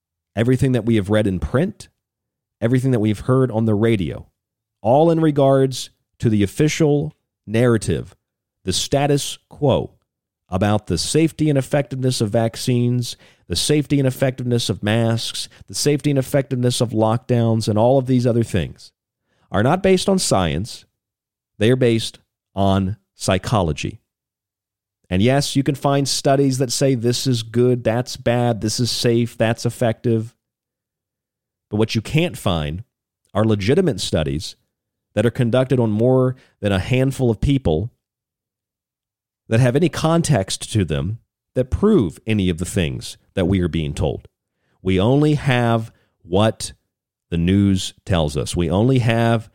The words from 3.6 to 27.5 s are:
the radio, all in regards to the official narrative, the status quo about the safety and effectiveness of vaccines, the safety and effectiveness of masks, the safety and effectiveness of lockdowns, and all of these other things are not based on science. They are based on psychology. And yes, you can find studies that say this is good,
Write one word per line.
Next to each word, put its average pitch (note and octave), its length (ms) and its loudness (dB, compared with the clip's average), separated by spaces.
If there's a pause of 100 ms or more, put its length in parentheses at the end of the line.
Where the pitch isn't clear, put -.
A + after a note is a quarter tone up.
the A2 80 2
radio, G2+ 560 -2 (540)
all C#3+ 260 4
in E3 100 2
regards C3+ 680 2 (300)
to B2 100 2
the G#2+ 140 4
official D3+ 720 0 (320)
narrative, G#2+ 680 0 (500)
the F#2 80 -2
status C#3+ 720 -2
quo A2+ 480 -2 (540)
about G#2 360 0
the F2+ 120 -2
safety D#3 520 0
and C#3+ 80 2
effectiveness C3 640 -2
of G#2+ 80 -2
vaccines, A#2+ 840 -2 (320)
the F2+ 80 -4
safety D3 420 0
and C3+ 100 2
effectiveness B2+ 640 -2
of G2 140 -4
masks, A2+ 640 -2 (160)
the G2 80 -18
safety D3 380 -2
and C#3 80 0
effectiveness B2+ 600 -2
of A#2 80 -2
lockdowns, A2+ 800 0
and G#2 120 0
all B2 180 4
of B2+ 80 0
these B2+ 220 2
other A#2 160 2
things - 480 -6 (580)
are G2+ 140 0
not E3+ 180 2
based F#3+ 260 2
on F#3+ 120 2
science. F2+ 640 -2 (720)
They A2 140 2
are C3 60 2
based A#2 420 0 (340)
on G2 440 0 (180)
psychology. F#2 840 -2 (1080)
And F#2 140 0
yes, C3+ 320 0
you C#3 80 0
can C#3+ 120 -2
find C#3 320 0
studies C3+ 520 0
that B2+ 120 -2
say C#3 220 0
this A#2+ 320 -2
is B2 160 0
good, A#2+ 420 0